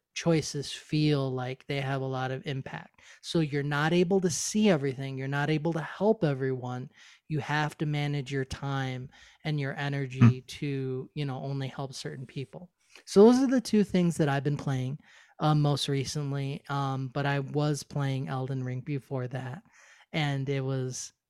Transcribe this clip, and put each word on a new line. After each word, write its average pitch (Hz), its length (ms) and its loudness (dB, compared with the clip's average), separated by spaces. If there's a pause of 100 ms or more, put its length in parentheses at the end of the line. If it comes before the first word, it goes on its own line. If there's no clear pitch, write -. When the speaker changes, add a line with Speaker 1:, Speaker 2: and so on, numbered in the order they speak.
(140)
Speaker 1:
choices 151 560 0
feel 147 600 0
like 127 340 -8
they 139 140 -4
have 135 200 -2
a 135 60 -4
lot 131 240 -2
of 131 160 -8
impact. - 540 -8 (200)
So - 200 -2
you're 143 240 0
not 147 280 2
able 180 280 4
to 175 100 0
see 214 400 2
everything. 135 480 0
You're 135 80 -6
not 143 240 0
able 156 220 2
to 160 80 -2
help 208 420 0
everyone. 131 680 -2 (400)
You 151 120 -2
have 147 380 0
to 156 80 -2
manage 147 440 -2
your 135 140 0
time 131 640 -4 (360)
and 151 140 0
your 139 180 -4
energy 139 440 -2
Speaker 2:
Hmm. 127 260 6
Speaker 1:
to, 135 680 -6
you 147 100 -4
know, 135 180 -6
only 139 240 -4
help 135 280 -8
certain 139 320 -12
people. - 440 -12 (360)
So 202 180 10
those 247 180 8
are 269 60 4
the 254 120 4
two 214 220 2
things 180 360 2
that 156 100 4
I've 139 160 0
been 147 120 0
playing, 131 420 -4 (420)
um, 151 200 4
most 143 280 2
recently. 139 800 -4
Um, 135 400 -4
but 143 180 -2
I 139 140 0
was 143 420 0
playing 139 460 -4
Elden 131 340 -4
Ring 127 200 -6
before 131 460 -6
that, 127 340 -10 (500)
and 139 360 -2
it 139 120 -2
was 131 520 -4 (180)